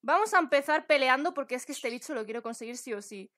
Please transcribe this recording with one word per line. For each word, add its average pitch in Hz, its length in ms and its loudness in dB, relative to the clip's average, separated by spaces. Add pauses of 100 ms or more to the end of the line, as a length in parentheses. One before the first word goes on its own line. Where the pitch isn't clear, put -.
Vamos 359 320 2
a 359 60 8
empezar 302 460 2
peleando 277 460 4
porque 269 220 -6
es 254 100 -8
que 294 80 -12
este 262 160 -6
bicho 240 240 -8
lo 220 140 -4
quiero 226 160 -8
conseguir 233 340 -10
sí 247 160 -10
o 208 80 -6
sí. 202 380 -16